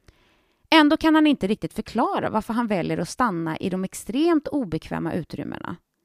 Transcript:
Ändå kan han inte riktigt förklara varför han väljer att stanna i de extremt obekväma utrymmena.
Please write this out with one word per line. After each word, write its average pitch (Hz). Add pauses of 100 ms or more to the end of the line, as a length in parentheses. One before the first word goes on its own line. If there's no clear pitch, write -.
(680)
Ändå 302
kan 311
han 311
inte 247
riktigt 190
förklara 240
varför 220
han 240
väljer 160
att 170
stanna 170
i 190
de 185
extremt 285
obekväma 165
utrymmena. - (300)